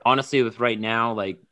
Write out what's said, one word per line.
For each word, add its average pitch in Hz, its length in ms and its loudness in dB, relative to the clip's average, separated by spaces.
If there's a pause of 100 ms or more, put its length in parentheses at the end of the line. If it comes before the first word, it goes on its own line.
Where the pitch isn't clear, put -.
honestly, 131 380 2
with 113 160 -4
right 117 200 0
now, 113 340 0
like, 98 260 -6 (120)